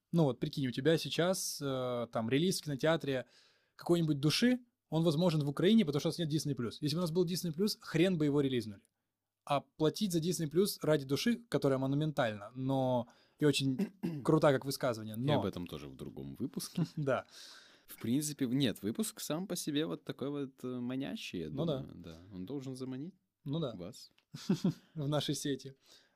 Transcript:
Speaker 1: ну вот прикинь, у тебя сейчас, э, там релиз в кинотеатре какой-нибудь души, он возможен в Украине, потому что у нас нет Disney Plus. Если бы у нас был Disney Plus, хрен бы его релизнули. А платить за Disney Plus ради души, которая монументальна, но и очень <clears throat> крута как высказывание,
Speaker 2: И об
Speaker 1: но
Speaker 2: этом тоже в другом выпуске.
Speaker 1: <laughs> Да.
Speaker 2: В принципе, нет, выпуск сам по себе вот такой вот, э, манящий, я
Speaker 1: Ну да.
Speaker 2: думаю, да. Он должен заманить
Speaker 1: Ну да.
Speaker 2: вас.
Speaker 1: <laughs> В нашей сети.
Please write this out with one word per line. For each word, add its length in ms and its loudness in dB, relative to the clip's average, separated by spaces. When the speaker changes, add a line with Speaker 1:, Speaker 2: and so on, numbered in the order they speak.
Speaker 1:
ну 140 6
вот 140 2
прикинь, 280 -4
у 40 -2
тебя 260 4
сейчас, 640 -2
э, 500 -2
там 180 -2
релиз 320 2
в 40 -12
кинотеатре 600 0
какой-нибудь 420 2
души, 400 4
он 140 2
возможен 400 4
в 60 -2
Украине, 360 6
потому 160 0
что 80 0
у 20 -2
нас 80 -4
нет 140 0
Disney 220 0
Plus. 260 -4
Если 140 0
бы 40 0
у 40 0
нас 80 -2
был 140 2
Disney 300 -4
Plus, 260 0
хрен 360 2
бы 80 2
его 160 4
релизнули. 400 0
А 160 0
платить 360 2
за 60 2
Disney 320 0
Plus 300 2
ради 240 2
души, 320 2
которая 300 2
монументальна, 760 0
но 520 2
и 60 4
очень 320 4
<clears throat> 220 -4
крута 300 6
как 120 0
высказывание, 500 -4
Speaker 2:
И 160 0
об 120 2
Speaker 1:
но 40 0
Speaker 2:
этом 200 -6
тоже 220 -10
в 60 -16
другом 400 -12
выпуске. 540 -4
Speaker 1:
<laughs> 80 -20
Да. 280 -2
Speaker 2:
В 140 -20
принципе, 460 -2
нет, 360 0
выпуск 380 -4
сам 260 -6
по 80 -6
себе 300 -4
вот 200 -8
такой 240 -6
вот, 340 -8
э, 40 -6
манящий, 600 -8
я 80 -6
Speaker 1:
Ну 160 -4
да. 140 -2
Speaker 2:
думаю, 160 -12
да. 260 -16
Он 120 -10
должен 300 -8
заманить 380 -10
Speaker 1:
Ну 140 -4
да. 160 -4
Speaker 2:
вас. 360 -14
Speaker 1:
<laughs> 600 -2
В 120 -6
нашей 280 -2
сети. 400 -6